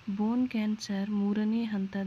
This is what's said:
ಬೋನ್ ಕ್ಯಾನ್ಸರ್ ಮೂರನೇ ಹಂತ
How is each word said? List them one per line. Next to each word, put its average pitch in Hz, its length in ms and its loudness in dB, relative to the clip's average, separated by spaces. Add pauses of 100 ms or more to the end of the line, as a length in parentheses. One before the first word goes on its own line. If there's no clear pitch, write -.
ಬೋನ್ 220 420 2
ಕ್ಯಾನ್ಸರ್ 214 640 -2
ಮೂರನೇ 214 540 2
ಹಂತ 202 320 -2 (100)